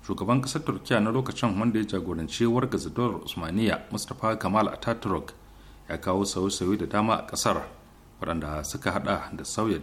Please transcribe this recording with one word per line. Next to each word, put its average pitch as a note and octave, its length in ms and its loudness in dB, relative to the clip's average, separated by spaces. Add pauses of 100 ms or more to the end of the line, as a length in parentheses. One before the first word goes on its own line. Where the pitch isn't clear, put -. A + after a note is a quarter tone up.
shugaban G2+ 340 2
ƙasar D3 220 -4
Turkiya G#2 400 2
na A2 80 2
lokacin, A2+ 480 0
wanda A2 200 4
ya A2 60 2
jagoranci F2 640 0
wargaza A2+ 460 2
daular A2+ 260 0
Usmaniya, F2 640 0 (100)
Mustapha A2 480 -2
Kemal A2 320 2
Ataturk, - 640 -2 (560)
ya E2 80 -4
kawo F#2+ 260 2
sauye-sauye G2 560 0
da E2+ 60 0
dama G#2+ 300 2
a - 120 -6
ƙasar, - 340 0 (600)
waɗanda D2+ 420 -2
suka - 280 -4
haɗa F2+ 440 0
da - 80 -8
sauya G#2+ 400 0